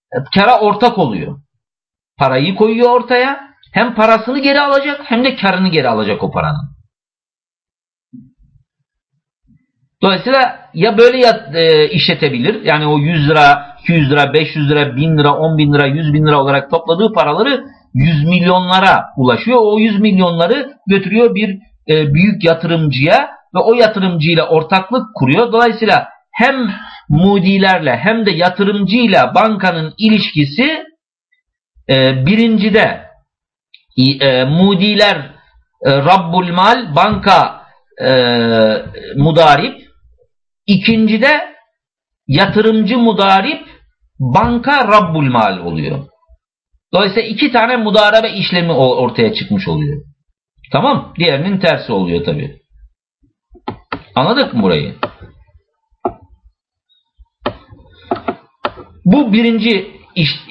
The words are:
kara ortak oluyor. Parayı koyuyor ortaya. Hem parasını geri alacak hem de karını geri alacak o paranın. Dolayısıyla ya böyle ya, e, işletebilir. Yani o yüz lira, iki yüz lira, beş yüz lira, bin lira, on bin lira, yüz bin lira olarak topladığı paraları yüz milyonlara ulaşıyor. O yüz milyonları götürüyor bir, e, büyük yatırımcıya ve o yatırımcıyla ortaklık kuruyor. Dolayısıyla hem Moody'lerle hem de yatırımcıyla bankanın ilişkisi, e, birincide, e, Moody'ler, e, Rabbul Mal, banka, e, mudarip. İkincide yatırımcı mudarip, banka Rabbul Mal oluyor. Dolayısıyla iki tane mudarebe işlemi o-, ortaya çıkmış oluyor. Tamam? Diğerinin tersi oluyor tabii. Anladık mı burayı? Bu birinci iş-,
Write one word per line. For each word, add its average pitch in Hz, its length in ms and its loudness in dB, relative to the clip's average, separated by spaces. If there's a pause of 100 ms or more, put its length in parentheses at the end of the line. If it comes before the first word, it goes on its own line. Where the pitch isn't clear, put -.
(360)
kara 214 240 4
ortak 208 380 0
oluyor. 113 400 -4 (800)
Parayı 151 360 0
koyuyor 226 360 2
ortaya. 247 640 -2 (200)
Hem 240 220 -2
parasını 220 440 0
geri 277 220 0
alacak 277 420 -2
hem 240 200 -2
de 262 120 -2
karını 185 340 -2
geri 147 200 0
alacak 104 340 -4
o 95 80 -4
paranın. 78 420 -6 (3250)
Dolayısıyla 240 720 -2
ya 202 240 0
böyle 247 200 6
ya, 226 360 2
e, 160 360 2
işletebilir. 147 720 -2
Yani 151 240 -2
o 151 100 2
yüz 147 320 0
lira, 147 520 2
iki 170 120 -2
yüz 147 180 2
lira, 147 220 0
beş 156 220 -2
yüz 147 140 -2
lira, 143 260 0
bin 156 220 0
lira, 143 160 2
on 160 240 -2
bin 147 160 2
lira, 143 120 2
yüz 151 280 -2
bin 151 120 0
lira 147 160 2
olarak 139 280 -2
topladığı 170 440 0
paraları 208 520 -2 (280)
yüz 147 300 0
milyonlara 180 840 2 (120)
ulaşıyor. 127 440 2
O 214 180 2
yüz 214 200 2
milyonları 185 720 0 (160)
götürüyor 196 460 2
bir, 196 240 -4 (300)
e, 156 240 0
büyük 190 300 0
yatırımcıya 165 840 0 (260)
ve - 40 0
o 226 140 2
yatırımcıyla 185 760 0
ortaklık - 680 -2
kuruyor. 196 360 0
Dolayısıyla 220 580 0 (220)
hem 247 420 -2 (360)
Moody'lerle 185 880 2
hem 214 280 -2
de 196 60 0
yatırımcıyla 196 1040 0
bankanın 185 640 0
ilişkisi, 214 840 0 (1040)
e, 131 360 0
birincide, 214 760 2 (1160)
e, 131 240 2
Moody'ler, 196 720 2 (680)
e, 135 60 2
Rabbul 170 600 0
Mal, 185 420 0
banka, 185 680 2 (400)
e, 127 80 0 (1080)
mudarip. 156 680 2 (840)
İkincide 220 840 0 (760)
yatırımcı 208 720 2
mudarip, 220 680 0 (520)
banka 233 680 0
Rabbul 160 440 0
Mal 107 260 0
oluyor. 82 560 -8 (800)
Dolayısıyla 202 360 -2
iki 240 220 -2
tane 240 260 0
mudarebe 214 520 2
işlemi 170 420 -4
o-, 127 240 2
ortaya 117 380 -2
çıkmış 95 340 -4
oluyor. 76 340 -4 (680)
Tamam? 220 480 -2
Diğerinin 170 400 -2
tersi 160 320 -2
oluyor 87 340 -2
tabii. 73 340 -8 (1600)
Anladık 214 380 0
mı 113 100 0
burayı? 80 320 -2 (4000)
Bu 226 280 2
birinci 226 580 0 (240)
iş-, 156 360 -6